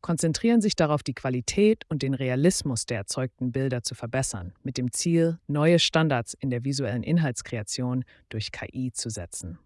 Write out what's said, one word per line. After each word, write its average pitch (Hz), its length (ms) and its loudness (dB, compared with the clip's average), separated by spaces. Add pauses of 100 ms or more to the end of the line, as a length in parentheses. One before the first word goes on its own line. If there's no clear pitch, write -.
konzentrieren 175 580 2
sich 208 160 2
darauf, 151 280 2
die 143 100 -4
Qualität 165 720 2
und 139 160 -4
den 135 120 0
Realismus 131 720 0
der 120 120 -4
erzeugten 127 560 -4
Bilder 131 280 -2
zu - 140 -8
verbessern, 113 580 -4 (100)
mit 135 140 -6
dem 123 140 -2
Ziel, 165 560 2
neue 156 320 4
Standards 151 540 2
in - 160 -4
der 123 160 -2
visuellen 131 380 -2
Inhaltskreation 127 1000 -2 (240)
durch - 240 -6
K - 220 -10
I 127 180 -4
zu - 180 -8
setzen. 90 560 -10